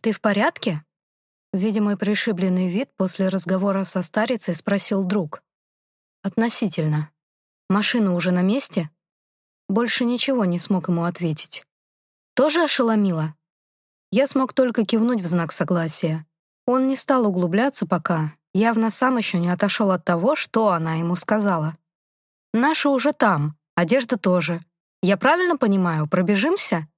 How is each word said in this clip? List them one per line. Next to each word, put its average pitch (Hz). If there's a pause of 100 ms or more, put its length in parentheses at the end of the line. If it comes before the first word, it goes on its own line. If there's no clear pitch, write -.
"Ты 226
в -
порядке?" 202 (680)
Видя 208
мой 202
пришибленный 185
вид, 196
после 190
разговора 190
со 180
старицей 214
спросил 196
друг. 180 (800)
"Относительно. 170 (600)
Машина 202
уже 175
на 180
месте?" 190 (800)
Больше 226
ничего 247
не 175
смог 185
ему 170
ответить. 170 (680)
"Тоже 311
ошеломила?" 202 (760)
Я 262
смог 262
только 247
кивнуть 226
в 175
знак 165
согласия. 165 (400)
Он 262
не 269
стал 262
углубляться 196
пока, 160 (180)
явно 226
сам 262
еще 208
не 175
отошел 190
от 175
того, 180
что 220
она 160
ему 170
сказала. 175 (760)
"Наши 285
уже 277
там, 156 (200)
одежда 226
тоже. 175 (360)
Я 190
правильно 339
понимаю, 180
пробежимся?" 190